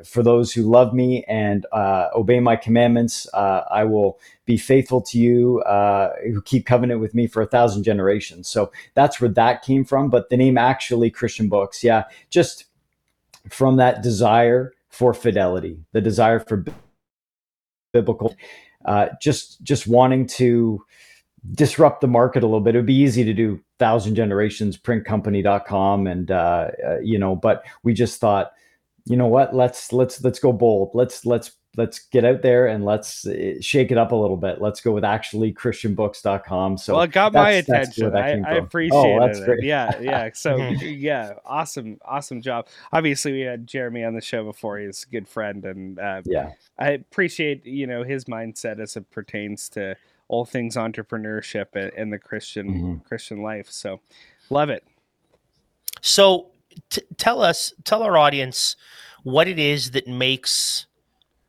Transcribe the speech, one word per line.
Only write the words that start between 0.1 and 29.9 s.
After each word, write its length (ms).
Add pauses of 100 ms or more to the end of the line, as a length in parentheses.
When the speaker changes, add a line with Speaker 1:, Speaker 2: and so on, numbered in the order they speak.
Speaker 1:
those 320
who 100
love 300
me 340
and, 440
uh, 420
obey 260
my 180
commandments, 760
uh, 280 (100)
I 140
will 340 (260)
be 120
faithful 440
to 160
you, 440
uh, 520 (120)
who 160
keep 240
covenant 340
with 160
me 100
for 160
a 60
thousand 360
generations." 640
So 220 (240)
that's 260
where 100
that 320
came 220
from. 240
But 200
the 80
name 200
Actually 520
Christian 380
Books, 360
yeah, 200 (260)
just 360 (840)
from 280
that 260
desire 720 (160)
for 240
fidelity, 680 (120)
the 100
desire 380
for 180
bi-, 160 (1200)
biblical, 420 (500)
uh, 220 (120)
just, 440
just 240
wanting 400
to 580 (680)
disrupt 500
the 60
market 360
a 20
little 160
bit. 140
It 40
would 80
be 80
easy 280
to 100
do 260 (180)
thousand 380
generations 600
print 280
company 360
dot 240
com 420
and, 240
uh, 400 (120)
uh, 200
you 160
know, 160
but 280 (200)
we 100
just 260
thought, 320 (540)
"You 100
know 120
what? 280
Let's, 380